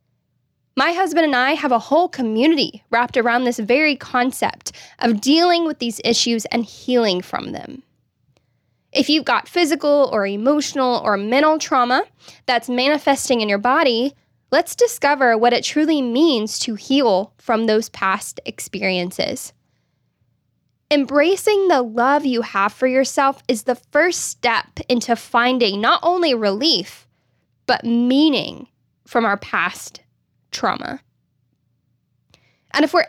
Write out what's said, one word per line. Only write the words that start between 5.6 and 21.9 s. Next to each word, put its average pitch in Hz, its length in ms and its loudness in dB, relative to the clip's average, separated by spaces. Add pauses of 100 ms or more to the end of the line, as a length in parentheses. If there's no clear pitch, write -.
with 302 140 -6
these 233 220 -6
issues 233 440 -2
and 233 180 -2
healing 220 560 -2
from - 320 -8
them. - 300 -14 (1080)
If - 200 0
you've 302 140 2
got - 240 -2
physical 294 640 2
or 202 140 -2
emotional 247 800 0
or 208 120 2
mental 277 420 2
trauma 254 460 0 (420)
that's 240 220 -2
manifesting 269 720 0
in 208 60 -2
your 202 100 0
body, 254 560 0 (360)
let's - 240 0
discover 277 600 2
what 240 160 4
it - 120 0
truly 302 360 0
means 240 600 2
to 226 140 -6
heal 220 600 0
from 226 300 -2
those 214 240 -2
past - 560 -4
experiences. 185 1080 -6 (1400)
Embracing 320 800 2
the 285 120 4
love 247 460 0